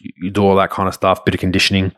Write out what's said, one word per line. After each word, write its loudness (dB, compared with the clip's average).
You'd -8
do 2
all 4
that 2
kind -4
of -4
stuff, 0
bit 0
of -8
conditioning. 0